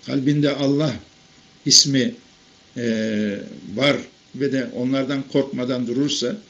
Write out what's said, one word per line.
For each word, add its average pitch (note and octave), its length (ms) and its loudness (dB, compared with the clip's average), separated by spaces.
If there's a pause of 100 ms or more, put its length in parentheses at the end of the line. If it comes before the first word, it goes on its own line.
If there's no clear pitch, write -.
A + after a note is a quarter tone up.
kalbinde C#3 500 2
Allah C#3+ 380 0 (720)
ismi, C3 500 4 (640)
e, A2 640 -2 (360)
var C3+ 220 2 (380)
ve C3+ 160 0
de B2+ 240 -2
onlardan C3+ 560 -2
korkmadan B2 560 0
durursa C3+ 500 -2 (120)